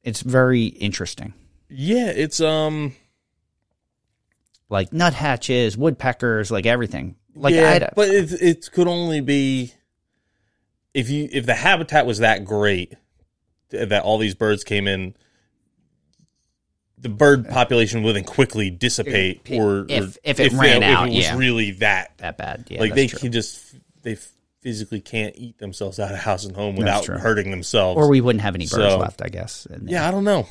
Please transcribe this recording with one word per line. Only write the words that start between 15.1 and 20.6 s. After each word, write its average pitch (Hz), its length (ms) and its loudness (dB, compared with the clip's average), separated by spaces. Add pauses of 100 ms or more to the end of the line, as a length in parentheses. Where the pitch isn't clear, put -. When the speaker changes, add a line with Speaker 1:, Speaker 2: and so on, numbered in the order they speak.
Speaker 2:
the 123 120 -10
bird 131 380 4
population 117 560 0
wouldn't 101 240 -2
quickly 107 420 0
dissipate 98 760 -2
Speaker 1:
If, 127 140 -6
Speaker 2:
or, 101 220 2
or - 60 -10
Speaker 1:
if, 104 360 -4
if 143 160 -2
it 131 140 4
Speaker 2:
if 131 60 0
Speaker 1:
ran 123 240 6